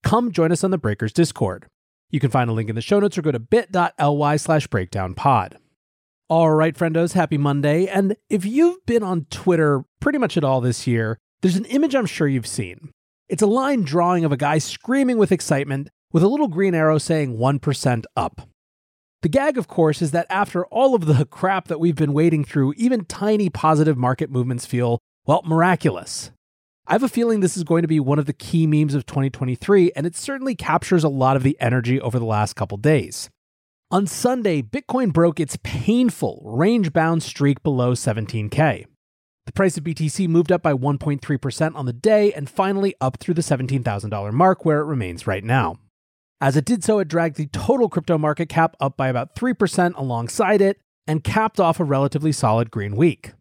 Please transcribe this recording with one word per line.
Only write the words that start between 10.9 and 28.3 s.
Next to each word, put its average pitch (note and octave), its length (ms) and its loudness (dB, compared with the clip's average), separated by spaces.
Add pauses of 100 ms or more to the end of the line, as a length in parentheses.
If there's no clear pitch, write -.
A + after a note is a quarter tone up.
there's F#3 160 2
an A3+ 80 -4
image C#4 300 0
I'm B3 100 2
sure D#3+ 220 -2
you've C3 200 -2
seen. G2 440 -10 (380)
It's - 120 -2
a G#3+ 60 4
line C4 360 0
drawing E3+ 420 0
of D3 80 0
a C#3 40 -2
guy D3 220 0
screaming B3+ 580 -2
with G#3 140 2
excitement C#3 580 -2 (220)
with E3 120 4
a G3 60 4
little C#4+ 200 0
green F3+ 260 0
arrow D#3 220 4
saying D3 400 -2
one C3 220 0
percent B2 460 -2 (100)
up. - 340 -6 (760)
The F3 60 0
gag, C4+ 280 0
of D#3+ 100 -6
course, D#3 340 0
is D#3+ 100 -2
that E3+ 180 -2
after F#3 380 -2
all C4 280 2
of F3+ 100 -2
the D3+ 200 4
<laughs> - 60 -20
crap F#3 360 -2
that D#3 120 -6
we've E3 160 2
been D3 180 0
wading D#3 320 2
through, C#3 320 0
even A#3 260 0
tiny G#3 460 -2
positive D3+ 480 2
market B2+ 320 -2
movements B2 360 -4
feel, A#2+ 340 -2 (260)
well, D3 200 2
miraculous. D#3+ 840 0 (540)
I - 60 -4
have A3+ 120 2
a C4 40 0
feeling A#3 320 0
this F#3 160 0
is F3+ 80 -6
going E3 200 2
to E3 40 -2
be D#3 140 2
one C#3+ 180 0
of C#3+ 60 -2
the C#3+ 80 -6